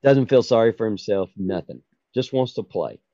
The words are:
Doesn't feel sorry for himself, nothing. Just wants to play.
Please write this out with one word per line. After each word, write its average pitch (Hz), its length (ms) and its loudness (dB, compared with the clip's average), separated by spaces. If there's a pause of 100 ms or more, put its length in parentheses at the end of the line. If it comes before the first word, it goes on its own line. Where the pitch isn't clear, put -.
Doesn't 139 240 4
feel 127 160 4
sorry 113 300 2
for 113 120 -4
himself, 98 500 -2
nothing. 92 460 -8 (320)
Just 127 200 -4
wants 127 200 -2
to 110 100 -6
play. 76 360 -8 (140)